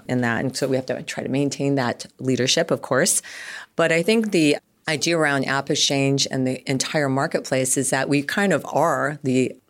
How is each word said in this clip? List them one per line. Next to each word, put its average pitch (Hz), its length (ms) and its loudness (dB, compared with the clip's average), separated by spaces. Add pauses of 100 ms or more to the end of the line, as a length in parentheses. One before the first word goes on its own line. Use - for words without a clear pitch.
in 123 140 0
that. 117 200 0
And 131 140 -4
so 143 100 -2
we 135 100 0
have 131 100 -4
to 123 160 -6
try - 200 -8
to - 80 -6
maintain 139 440 -2
that 123 320 -2 (120)
leadership, 131 520 0
of 135 100 0
course. 139 400 0 (560)
But 165 160 2
I 165 100 2
think 220 300 2
the 151 240 4 (320)
idea 160 280 0
around 143 280 2
AppExchange 139 880 0
and 131 160 0
the 127 200 -6
entire 143 400 0
marketplace 131 680 0
is 131 140 0
that 135 180 0
we 143 140 2
kind 196 300 0
of 143 200 0
are 143 500 0
the 127 320 2 (160)